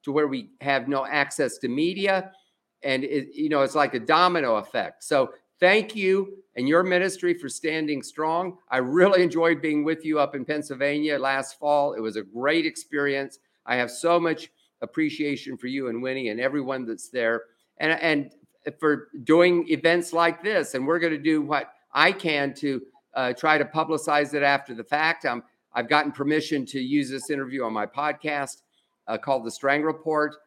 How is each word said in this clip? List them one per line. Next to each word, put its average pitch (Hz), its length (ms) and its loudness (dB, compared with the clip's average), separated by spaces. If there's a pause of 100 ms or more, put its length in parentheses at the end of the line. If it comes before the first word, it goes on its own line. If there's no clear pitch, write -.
to 143 80 -6
where 151 160 2
we 131 240 -6 (100)
have 135 260 0
no 135 200 -2
access 139 520 0
to 131 80 -4
media. 185 640 0 (520)
And, 131 200 0
it, 135 300 -4
you 151 160 -2
know, 143 140 4
it's 135 120 0
like 143 200 2
a 123 40 0
domino 160 580 2
effect. 98 460 -4
So 135 300 0 (260)
thank 214 360 4
you 196 420 0 (180)
and 127 120 -2
your 165 160 4
ministry 180 500 0
for 143 140 -6
standing 151 560 -4
strong. 170 540 -4 (120)
I 127 80 0
really 180 460 6
enjoyed 165 380 2
being 151 240 0
with 160 180 -2
you 156 160 0
up 143 160 0
in 131 80 -6
Pennsylvania 147 760 -2
last 135 420 -2
fall. 147 340 2
It 113 80 -6
was 107 160 -4
a 107 60 -6
great 139 420 0
experience. 143 760 -4 (260)
I 127 100 0
have 123 140 0
so 170 300 2
much 160 320 -2 (300)
appreciation 147 760 -4
for 127 100 -10
you 131 220 -4
and 117 120 -6
Winnie 131 280 -4
and 107 100 -4
everyone 131 460 -2
that's 113 240 -10
there, 117 340 -2 (340)
and, 156 140 0
and 156 400 0 (480)
for 147 300 0 (160)
doing 170 420 6
events 165 460 2
like 170 280 2
this. 185 320 -2
And 131 140 -2
we're 165 120 0
gonna 165 180 0
do 156 240 2
what 143 320 -4 (200)
I 160 200 4
can 147 420 0
to, 135 260 -4 (320)
uh, 127 200 -2
try 151 240 2
to 147 80 2
publicize 147 680 0
it 143 100 0
after 139 300 2
the 113 100 -10
fact. 156 420 -2
I'm, 120 180 -4 (300)
I've 117 160 -4
gotten 147 240 2
permission 147 540 -2
to 135 120 -8
use 131 300 -2
this 135 200 -10
interview 135 340 -4
on 110 100 -4
my 104 120 -2
podcast, 147 760 -6 (460)
uh, 110 100 -4
called 131 260 -2
The 113 80 -8
Strang 143 320 0
Report 156 520 -2 (120)